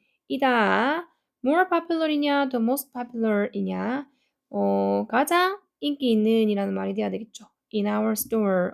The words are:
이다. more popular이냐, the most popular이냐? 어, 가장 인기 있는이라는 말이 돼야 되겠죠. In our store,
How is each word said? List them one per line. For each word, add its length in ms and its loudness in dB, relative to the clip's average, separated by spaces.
이다. 800 2
more 240 4
popular이냐, 840 0
the 120 -2
most 300 -2
popular이냐? 1160 -2
어, 580 0
가장 520 0
인기 340 -2
있는이라는 600 2
말이 220 -4
돼야 160 -4
되겠죠. 340 -10
In 140 -2
our 260 0
store, 600 0